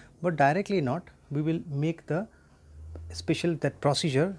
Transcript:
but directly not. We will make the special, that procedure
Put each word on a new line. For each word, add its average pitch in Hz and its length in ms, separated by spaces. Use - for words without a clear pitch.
but 170 140
directly 160 460
not. 143 280
We 147 120
will 160 280
make 151 380
the 180 200
special, 170 480
that 139 180
procedure 147 600